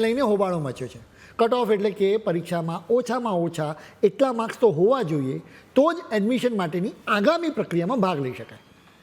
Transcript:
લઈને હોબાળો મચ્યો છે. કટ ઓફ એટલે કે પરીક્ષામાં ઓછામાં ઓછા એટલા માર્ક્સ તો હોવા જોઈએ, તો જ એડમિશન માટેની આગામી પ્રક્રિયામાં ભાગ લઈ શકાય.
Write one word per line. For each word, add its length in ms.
લઈને 260
હોબાળો 300
મચ્યો 320
છે. 80
કટ 220
ઓફ 160
એટલે 140
કે 80
પરીક્ષામાં 540
ઓછામાં 400
ઓછા 260
એટલા 320
માર્ક્સ 220
તો 60
હોવા 320
જોઈએ, 260
તો 80
જ 40
એડમિશન 420
માટેની 340
આગામી 420
પ્રક્રિયામાં 480
ભાગ 180
લઈ 140
શકાય. 240